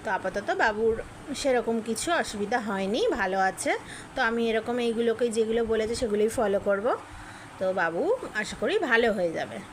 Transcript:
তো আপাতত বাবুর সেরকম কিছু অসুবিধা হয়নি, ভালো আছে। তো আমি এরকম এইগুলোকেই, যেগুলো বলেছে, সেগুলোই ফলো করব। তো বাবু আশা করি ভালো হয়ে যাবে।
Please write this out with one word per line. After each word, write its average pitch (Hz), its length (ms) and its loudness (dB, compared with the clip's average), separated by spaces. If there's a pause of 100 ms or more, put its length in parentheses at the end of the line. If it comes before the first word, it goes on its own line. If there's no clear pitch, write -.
তো 220 80 -2
আপাতত 190 400 -2
বাবুর 226 500 2 (340)
সেরকম 233 460 2
কিছু 226 300 -2
অসুবিধা 226 480 0
হয়নি, 208 480 0
ভালো 196 320 0
আছে। 190 380 0 (380)
তো 269 60 0
আমি 233 280 2
এরকম 226 300 0
এইগুলোকেই, 233 500 2
যেগুলো 226 360 2
বলেছে, 220 300 0
সেগুলোই 214 340 2
ফলো 208 300 2
করব। 208 360 2 (640)
তো 185 140 0
বাবু 190 440 2 (180)
আশা 214 240 -4
করি 330 200 2
ভালো 240 340 4
হয়ে 180 180 0
যাবে। 135 280 -6 (120)